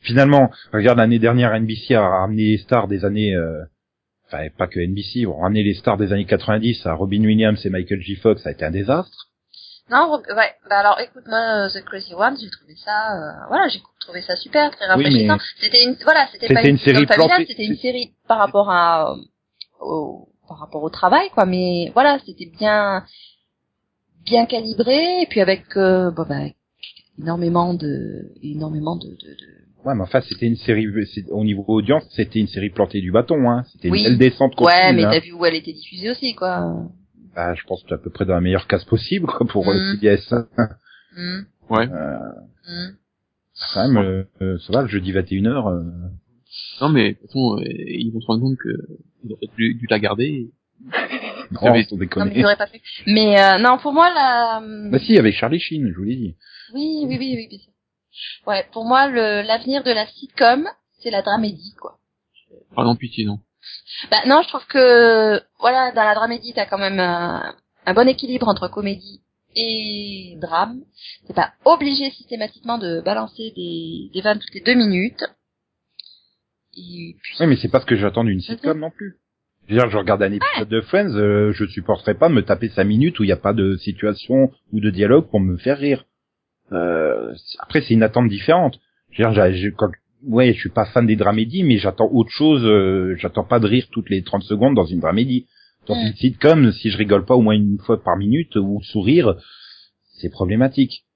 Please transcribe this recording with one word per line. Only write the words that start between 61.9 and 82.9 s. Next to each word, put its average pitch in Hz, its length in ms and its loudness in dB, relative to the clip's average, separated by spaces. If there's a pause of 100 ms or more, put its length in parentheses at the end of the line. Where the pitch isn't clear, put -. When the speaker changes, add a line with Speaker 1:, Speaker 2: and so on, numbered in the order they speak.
Speaker 3:
Ah 123 60 0
non, 120 140 2
pitié, 113 280 -8
non. 104 140 -6 (720)
Speaker 2:
Bah 220 60 2 (100)
non, 277 160 6
je - 60 -4
trouve - 180 -12
que, 233 720 4 (200)
voilà, 247 320 0
dans 226 100 0
la 208 120 2
dramédie, 233 400 -6
t'as 208 120 -2
quand 202 120 -6
même 196 200 -4
un... 175 560 -4 (320)
un 185 80 0
bon 240 140 6
équilibre 254 400 -2
entre 202 200 -2
comédie - 520 -10 (340)
et 208 840 -8
drame. 180 400 -4 (480)
T'es - 60 -14
pas - 180 -2 (120)
obligé 277 460 2
systématiquement 233 680 -10
de 170 220 -6
balancer 220 540 -6
des, 165 580 -12
des 190 100 -6
vannes 214 180 0
toutes - 140 -20
les 190 80 -16
deux 247 120 4
minutes. 208 480 2 (1500)
Et 175 440 -18
puis - 200 -16
Speaker 1:
Oui, 165 60 4
mais 143 100 6
c'est - 120 -4
pas 131 120 2
ce - 60 -14
que 117 100 2
j'attends 104 280 0
d'une 104 120 0
Speaker 2:
Mhm. 92 60 -4
Speaker 1:
sitcom 220 360 -4
non 156 120 -10
plus. 196 260 -16 (520)
Je 104 60 -6
veux 117 60 4
dire, 120 100 2
je 101 60 -2
regarde 101 260 2
un 98 100 0
épisode 104 400 -4
Speaker 2:
Ouais. 110 40 0
Speaker 1:
de 113 40 0
Friends, 190 340 0
euh, 104 380 2
je 104 140 -4
supporterais 98 480 -2
pas - 140 4
me 107 140 2
taper 104 280 -2
cinq 95 140 0
minutes 120 360 2